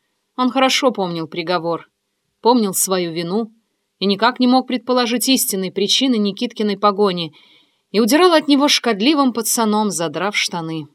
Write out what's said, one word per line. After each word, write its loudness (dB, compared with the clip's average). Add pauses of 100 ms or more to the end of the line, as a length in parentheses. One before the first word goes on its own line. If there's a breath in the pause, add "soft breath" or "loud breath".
(360)
Он 0
хорошо 2
помнил -4
приговор, -4 (540)
помнил 2
свою -2
вину -4 (480)
и -4
никак 2
не 4
мог 4
предположить -2
истинной -2
причины 0
Никиткиной -2
погони 0 (600 soft breath)
и 2
удирал 4
от 2
него 4
шкодливым 0
пацаном, -2
задрав -4
штаны. -6 (100)